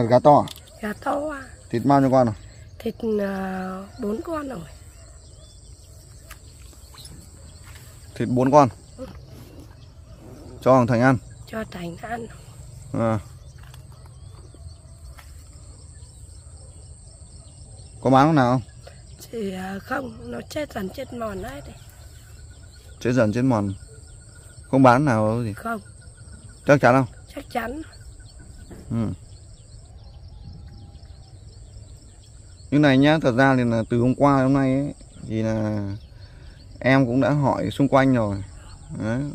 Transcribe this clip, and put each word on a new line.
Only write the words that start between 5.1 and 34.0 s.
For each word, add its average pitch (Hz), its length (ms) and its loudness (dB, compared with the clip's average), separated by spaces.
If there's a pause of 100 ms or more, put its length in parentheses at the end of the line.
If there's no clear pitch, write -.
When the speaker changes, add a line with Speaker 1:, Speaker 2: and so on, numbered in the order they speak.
Speaker 1:
Thịt 120 140 -6
bốn 127 220 2
con? 143 180 6 (280)
Speaker 2:
Ừ. - 80 -14 (1600)
Speaker 1:
Cho 127 160 6
thằng 120 100 4
Thành 117 140 2
ăn? 131 160 4 (300)
Speaker 2:
Cho 220 240 -8
Thành 175 260 -12
ăn. 226 300 -10 (680)
Speaker 1:
À. 110 260 0 (4000)
Có 123 80 2
bán 131 180 8
lúc 165 80 4
nào 127 160 4
không? 127 100 0 (680)
Speaker 2:
Thì, 202 220 -8
à, 190 280 -10
không, 240 500 -10
nó 240 80 -10 (100)
chết 302 240 -8
dần 196 160 -8
chết 262 240 -14
mòn 214 280 -8
đấy. 269 200 -12 (1400)
Speaker 1:
Chết 120 120 -2
dần 113 220 2
chết 120 80 -2
mòn. 107 320 0 (1000)
Không 135 120 4
bán 127 220 8
nào 110 220 2
đâu 117 160 -2
gì? 104 100 -4
Speaker 2:
Không. 226 280 -8 (840)
Speaker 1:
Chắc 143 160 6
chắn 123 140 6
không? 135 200 0 (200)
Speaker 2:
Chắc 285 160 -14
chắn. 247 300 -8 (1080)
Speaker 1:
Ừ. 113 180 -2 (3750)
Như 139 80 4
này 143 180 6
nhá, 151 240 6
thật 135 160 2
ra 135 180 6
thì 127 80 2
là 117 260 0
từ 120 100 2
hôm 123 160 2